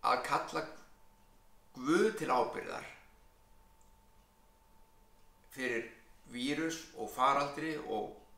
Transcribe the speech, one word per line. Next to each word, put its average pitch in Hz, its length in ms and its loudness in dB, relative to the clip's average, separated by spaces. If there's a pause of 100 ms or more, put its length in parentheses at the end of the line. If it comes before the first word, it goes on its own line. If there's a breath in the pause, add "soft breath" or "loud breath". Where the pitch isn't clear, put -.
að 123 160 4
kalla - 380 0 (1160)
Guð 170 300 4 (100)
til 139 120 -2
ábyrgðar - 560 0 (2750)
fyrir 120 300 0 (480)
vírus 147 480 -2 (180)
og 104 140 -6
faraldri 143 640 2
og - 380 -4 (220)